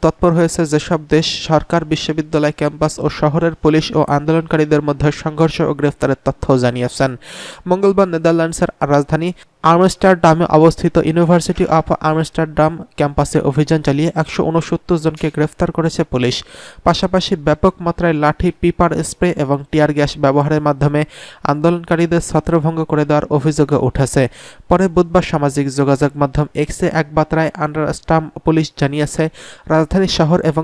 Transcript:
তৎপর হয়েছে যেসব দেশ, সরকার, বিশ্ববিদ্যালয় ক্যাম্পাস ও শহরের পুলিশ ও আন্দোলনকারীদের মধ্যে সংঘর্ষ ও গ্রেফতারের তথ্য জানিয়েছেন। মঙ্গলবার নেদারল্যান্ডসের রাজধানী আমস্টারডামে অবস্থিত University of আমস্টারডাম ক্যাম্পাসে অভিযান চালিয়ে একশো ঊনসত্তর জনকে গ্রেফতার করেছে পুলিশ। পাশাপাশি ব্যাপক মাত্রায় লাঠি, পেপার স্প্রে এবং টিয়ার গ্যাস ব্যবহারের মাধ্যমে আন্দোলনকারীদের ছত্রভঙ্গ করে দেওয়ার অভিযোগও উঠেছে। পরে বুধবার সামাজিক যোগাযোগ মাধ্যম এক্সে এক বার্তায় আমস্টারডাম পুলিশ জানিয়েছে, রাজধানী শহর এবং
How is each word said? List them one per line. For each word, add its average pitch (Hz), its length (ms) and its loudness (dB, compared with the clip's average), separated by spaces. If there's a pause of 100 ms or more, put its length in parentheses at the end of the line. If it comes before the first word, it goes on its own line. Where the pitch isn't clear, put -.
তৎপর 165 300 2
হয়েছে 165 340 0
যেসব 151 420 -2
দেশ, - 400 0
সরকার, 160 380 0
বিশ্ববিদ্যালয় 151 720 -2
ক্যাম্পাস 151 420 -4
ও 147 100 -2
শহরের 160 460 0
পুলিশ - 400 0
ও 151 120 2
আন্দোলনকারীদের 151 760 0
মধ্যে 143 300 0
সংঘর্ষ 160 500 -2
ও 156 120 0
গ্রেফতারের 139 420 -2 (100)
তথ্য 135 400 0
জানিয়েছেন। 123 520 -2 (500)
মঙ্গলবার 196 400 2
নেদারল্যান্ডসের 165 600 0 (140)
রাজধানী 147 520 0 (320)
আমস্টারডামে 175 800 4
অবস্থিত 160 540 4
University 170 680 2 (120)
of 156 100 0 (120)
আমস্টারডাম 156 720 0 (240)
ক্যাম্পাসে 143 440 0
অভিযান 147 420 0
চালিয়ে 147 340 0
একশো 165 280 -2
ঊনসত্তর 165 540 -2
জনকে 156 320 -4
গ্রেফতার 156 420 -2
করেছে 165 320 -2
পুলিশ। 123 320 -2 (480)
পাশাপাশি 180 520 -2
ব্যাপক 151 440 0
মাত্রায় 170 340 -2
লাঠি, 151 360 0 (100)
পেপার 175 320 0 (120)
স্প্রে - 340 -2
এবং 139 200 0 (140)
টিয়ার 151 220 2
গ্যাস 143 240 0
ব্যবহারের 147 440 2
মাধ্যমে 147 400 0 (420)
আন্দোলনকারীদের 170 800 0
ছত্রভঙ্গ 165 640 0
করে 151 220 0
দেওয়ার 147 240 2
অভিযোগও 143 560 0
উঠেছে। 131 380 0 (440)
পরে 175 200 2
বুধবার 175 440 0
সামাজিক 143 380 0
যোগাযোগ 139 460 2
মাধ্যম 143 400 0
এক্সে 151 380 -2
এক 156 220 -2
বার্তায় 160 400 0
আমস্টারডাম 156 680 -2 (220)
পুলিশ 160 220 2 (100)
জানিয়েছে, 147 460 -2 (460)
রাজধানী 160 380 2
শহর 170 340 2
এবং 160 220 0